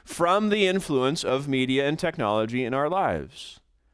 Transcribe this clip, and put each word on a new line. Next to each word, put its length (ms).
from 460
the 180
influence 560
of 240
media 400
and 120
technology 640
in 80
our 160
lives. 680